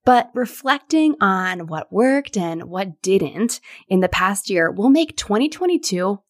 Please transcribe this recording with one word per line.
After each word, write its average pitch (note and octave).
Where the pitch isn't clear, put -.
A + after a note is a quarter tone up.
But B3
reflecting C#4+
on F#3
what D#3
worked C4
and E3
what F#3
didn't F#3+
in F#3
the F3+
past G3
year E3
will G3+
make D#4
twenty A3+
twenty-two G#3